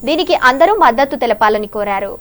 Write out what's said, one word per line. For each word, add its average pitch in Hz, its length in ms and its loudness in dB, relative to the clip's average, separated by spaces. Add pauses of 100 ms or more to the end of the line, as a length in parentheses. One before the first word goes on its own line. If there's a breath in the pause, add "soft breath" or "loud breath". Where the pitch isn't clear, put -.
దీనికి 330 280 0 (160)
అందరూ 330 200 4 (140)
మద్దతు 277 380 0
తెలపాలని 214 520 0
కోరారు. 202 440 -6